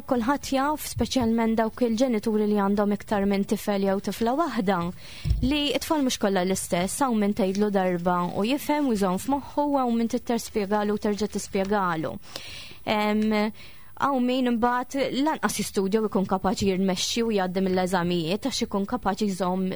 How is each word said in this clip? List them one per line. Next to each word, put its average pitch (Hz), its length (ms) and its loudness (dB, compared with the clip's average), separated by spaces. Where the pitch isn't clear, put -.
kulħadd 247 480 0
jaf, 285 320 0
speċjalment 226 720 2
dawk 220 240 0
il-ġenituri 220 640 2
li 208 160 4
għandhom 202 320 4
iktar 202 320 0
minn 202 160 4
tifel 202 460 0
jew 196 80 2
tifla 226 320 0
waħda, 226 380 0
li 277 160 4
t-tfal 294 300 0
mhux 247 180 0
kollha 196 220 2
l-istess, 190 580 0
hawn 247 160 2
min 208 160 2
tgħidlu 202 400 0
darba 180 460 2
u 202 80 0
jifhem 294 400 0
u 233 80 2
jżomm 190 240 2
f'moħħu, 277 460 -2
hawn 240 180 0
min 226 140 0
titer 233 260 -2
spjegalu 208 560 -2
u 208 80 -4
terġa' 208 320 0
tispjegalu. 190 800 -2
Em, 214 400 2
hawn 254 320 2
min 247 220 2
imbagħad 247 720 0
lanqas 294 320 0
jistudja 208 460 0
u - 20 0
jkun 196 240 0
kapaċi 196 400 0
jirmexxi 190 560 0
u 226 80 0
jgħaddi 190 320 0
mill-eżamijiet 180 800 0
għax 247 220 -2
ikun 196 260 -2
kapaċi 202 380 -2
jżomm 185 440 -2